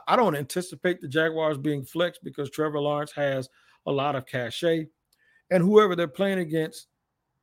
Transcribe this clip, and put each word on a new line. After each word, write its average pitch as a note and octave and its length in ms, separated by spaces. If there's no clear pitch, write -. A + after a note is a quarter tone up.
I E3 80
don't G#3 220
anticipate F3 640
the D3+ 80
Jaguars D#3 500
being C#3+ 240
flexed E3+ 400
because C#3+ 280
Trevor D3+ 280
Lawrence D3 340
has C3+ 360
a D3+ 60
lot C#3 240
of B2+ 120
cachet. D#3 600
And F3+ 120
whoever G3+ 340
they're E3+ 100
playing G3 340
against D#3+ 480